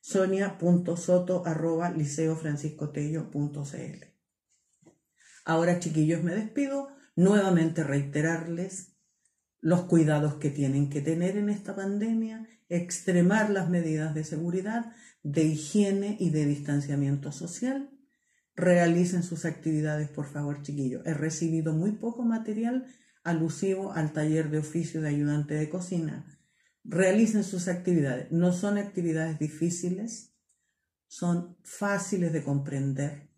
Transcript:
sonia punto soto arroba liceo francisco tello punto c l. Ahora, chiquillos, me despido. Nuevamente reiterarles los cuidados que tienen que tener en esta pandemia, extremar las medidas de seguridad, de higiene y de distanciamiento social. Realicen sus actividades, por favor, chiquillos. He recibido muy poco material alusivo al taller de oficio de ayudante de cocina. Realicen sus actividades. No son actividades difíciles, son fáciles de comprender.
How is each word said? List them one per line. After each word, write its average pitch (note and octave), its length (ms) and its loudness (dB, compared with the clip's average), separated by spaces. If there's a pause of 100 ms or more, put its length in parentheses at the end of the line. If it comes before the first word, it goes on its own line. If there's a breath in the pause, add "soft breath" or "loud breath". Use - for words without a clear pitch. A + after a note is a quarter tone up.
sonia F#3+ 560 0
punto F3 400 2
soto F3+ 480 2
arroba E3 460 0
liceo D#3+ 440 0
francisco D3 560 -6
tello D#3 380 -4
punto C#3+ 360 -4
c - 260 -10
l. - 240 -20 (1300 soft breath)
Ahora, E3+ 340 4
chiquillos, D#3 440 2
me E3+ 100 0
despido. C#4 560 -2 (260 loud breath)
Nuevamente F3 680 4
reiterarles E3 1120 -2 (680)
los F3 200 4
cuidados D3+ 540 4
que D3 160 -2
tienen C#3 380 0
que C#3+ 120 -4
tener E3+ 340 0
en G#3 140 0
esta G3+ 260 -4
pandemia, A3 720 -4 (220 loud breath)
extremar F3+ 800 2
las F#3+ 200 0
medidas D#3 440 0
de D#3 100 -4
seguridad, F#3 680 -4 (280 loud breath)
de D3+ 220 0
higiene G3 760 2
y F3 120 0
de D3+ 160 2
distanciamiento C#3+ 880 0
social. C4 560 -6 (680)
Realicen F3 680 4
sus - 220 -4
actividades, D3+ 680 -2
por D3 180 -8
favor, D3 340 -6
chiquillos. C3+ 440 -4
He D#3+ 80 -2
recibido D#3+ 600 0
muy F3 180 2
poco A#3 320 -6
material A3+ 600 -2 (380 loud breath)
alusivo F#3 680 0
al D3+ 220 -2
taller D#3 360 0
de D3+ 100 0
oficio D#3+ 420 -4
de D3+ 80 -2
ayudante D3 460 0
de D3+ 140 -2
cocina. F3 680 -6 (460 soft breath)
Realicen G3 580 4
sus F#3 240 -4
actividades. E3 640 0
No F3 220 4
son G3+ 240 0
actividades D#3+ 600 -2
difíciles, F3+ 960 -4 (720)
son F3 560 -2
fáciles F#3+ 680 -2
de D#3 120 -2
comprender. C#3 960 -4